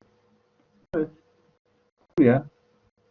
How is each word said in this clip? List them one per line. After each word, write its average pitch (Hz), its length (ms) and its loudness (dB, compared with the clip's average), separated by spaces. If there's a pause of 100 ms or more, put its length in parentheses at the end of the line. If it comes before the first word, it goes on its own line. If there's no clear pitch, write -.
(960)
Evet. 156 160 -4 (1080)
Buraya 131 280 2 (640)